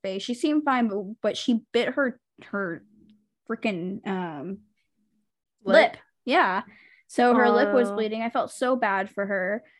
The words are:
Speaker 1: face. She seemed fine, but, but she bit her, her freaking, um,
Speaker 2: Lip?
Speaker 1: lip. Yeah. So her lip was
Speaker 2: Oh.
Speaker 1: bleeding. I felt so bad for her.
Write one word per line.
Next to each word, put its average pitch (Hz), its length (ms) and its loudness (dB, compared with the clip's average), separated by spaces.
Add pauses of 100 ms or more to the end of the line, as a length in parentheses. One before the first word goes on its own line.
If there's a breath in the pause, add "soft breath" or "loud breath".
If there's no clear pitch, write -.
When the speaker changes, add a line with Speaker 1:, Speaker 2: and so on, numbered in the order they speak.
Speaker 1:
face. 196 200 -6
She 247 100 -6
seemed 302 320 0
fine, 247 240 2
but, 202 140 -4 (180)
but - 160 -2
she 226 240 0 (100)
bit 240 240 0
her, 262 240 -2 (280)
her 185 360 -8 (680)
freaking, 196 560 -6
um, 180 540 -8 (1040)
Speaker 2:
Lip? - 300 6
Speaker 1:
lip. - 40 -18 (280)
Yeah. 233 380 2 (440 soft breath)
So 247 260 4
her 240 160 6
lip 226 240 2
was 247 160 4
Speaker 2:
Oh. 202 60 -6
Speaker 1:
bleeding. 220 260 -2
I 233 80 -4
felt - 220 -4
so 254 240 -2
bad 202 340 -2
for 202 160 -6
her. 196 380 -4 (160 soft breath)